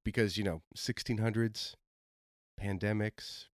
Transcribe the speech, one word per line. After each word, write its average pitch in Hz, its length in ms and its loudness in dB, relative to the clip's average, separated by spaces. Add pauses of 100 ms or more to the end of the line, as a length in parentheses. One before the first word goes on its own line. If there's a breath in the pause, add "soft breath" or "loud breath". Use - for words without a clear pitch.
because, 104 340 2
you 107 40 0
know, 87 200 0 (120)
sixteen - 440 -2
hundreds, 110 580 0 (800)
pandemics, 104 960 -2